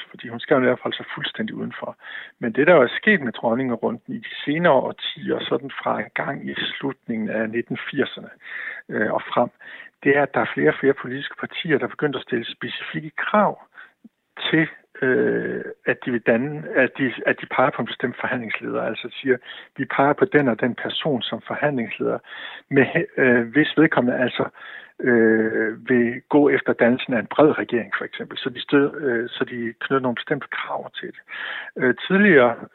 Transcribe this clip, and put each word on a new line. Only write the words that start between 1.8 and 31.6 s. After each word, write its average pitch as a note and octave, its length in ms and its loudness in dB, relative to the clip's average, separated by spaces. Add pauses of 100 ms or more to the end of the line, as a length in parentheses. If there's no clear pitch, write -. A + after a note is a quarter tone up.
Men A#2 120 -2
det, C#3+ 140 2
der F3 80 10
er B2+ 140 8 (120)
sket G3+ 200 4
med B2 120 -4
dronningerunden A#2+ 800 -2
i - 40 -6
de - 140 -14 (120)
senere D#3+ 280 4
årtier, - 680 -2
sådan C3+ 300 -4 (120)
fra A#2 180 -2
en G#2+ 140 -10
gang C#3 360 -6
i C3+ 40 -8 (240)
slutningen A2+ 500 -6
af A2 220 -2
nitten A#2 280 -4 (120)
firserne, - 380 -4 (600)
øh, A2 240 -2
og - 100 -2 (100)
frem, A#2+ 160 2 (560)
det C#3+ 120 6
er, C#3+ 60 4
at C#3 120 -2
der C3 60 2
er A2 140 -2
flere D3 160 2
og D3 100 2
flere C3+ 220 4
politiske C3 380 -8
partier, C3+ 380 -2
der A#2+ 80 -2
begynder C#3 320 -4
at - 40 -10
stille A#2 220 -4 (120)
specifikke D3+ 600 -10
krav G3+ 420 0 (920)
til, D#3+ 180 2 (340)
øh, A#2+ 640 0 (220)
at B2+ 180 0
de C3+ 60 -4
vil A#2 100 -2
danne, C#3 420 0 (140)
at C3 220 4
de, B2+ 140 0 (140)
at D3 140 2
de - 60 -12
peger C3 240 2
på - 120 -4
en A2+ 40 -6
bestemt - 340 -6
forhandlingsleder, A#2 600 -4
altså - 260 -6 (120)
siger, C3 160 2 (400)
"Vi C3+ 80 -6
peger C#3+ 280 2
på C#3 120 0
den C#3+ 240 4
og A2 120 0
den A#2+ 140 0
person B2+ 480 -4
som - 240 -6
forhandlingsleder," A#2+ 720 -2 (520)
med, C3+ 160 6 (300)
øh, B2 360 4
hvis D3+ 240 4
vedkommende B2 420 4
altså, B2+ 260 0 (560)
øh, A2+ 880 2
vil B2 400 2
gå D3 200 6
efter C3 240 2
dannelsen B2+ 420 2
af A2 60 0
en - 60 -6
bred D3 320 4
regering, A2 400 -4
for - 60 -6
eksempel. - 340 -12
Så - 120 -6
de B2 100 -10
stød-, D3 400 2
øh, A#2+ 280 -2
så - 160 -6
de A#2 360 -6
knytter C3+ 220 -2
nogle B2 120 -2
bestemte - 360 -4
krav - 400 -8 (100)
til A#2+ 80 -10
det. - 120 -18 (560)